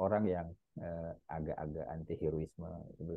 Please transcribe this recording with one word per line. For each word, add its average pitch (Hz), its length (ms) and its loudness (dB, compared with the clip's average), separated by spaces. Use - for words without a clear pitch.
orang 104 240 6
yang, 87 240 4
eh, 82 320 -4
agak-agak 78 560 -2
anti 80 320 -4
heroisme. 78 480 0
Itu 82 200 -6